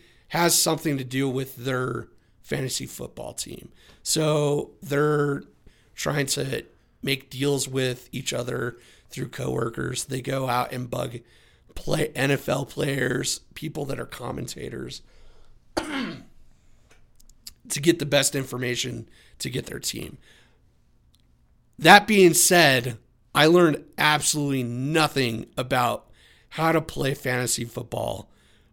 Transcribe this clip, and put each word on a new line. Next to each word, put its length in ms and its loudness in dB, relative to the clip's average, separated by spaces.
has 340 2
something 360 0
to 80 -6
do 240 0
with 260 -4
their 540 -4
fantasy 420 -4
football 480 -12
team. 360 -12
So 680 0
they're 600 2
trying 320 -2
to 380 -4
make 280 -2
deals 380 0
with 440 -4
each 220 -6
other 440 -4
through 200 -8
coworkers. 760 -4
They 160 -6
go 280 -4
out 240 -2
and 160 -8
bug 300 -6
play 380 -2
N 160 0
F 200 -2
L 160 -2
players, 720 -2
people 300 -8
that 140 -6
are 60 -10
commentators, 960 -10
<clears throat> 400 -20
to 100 -6
get 200 4
the 60 -4
best 300 2
information 720 -6
to 120 -8
get 180 -6
their 120 -12
team. 380 -8
That 300 8
being 260 8
said, 640 4
I 120 6
learned 380 6
absolutely 680 2
nothing 840 0
about 520 -2
how 220 0
to 100 4
play 320 -2
fantasy 520 -2
football 640 -6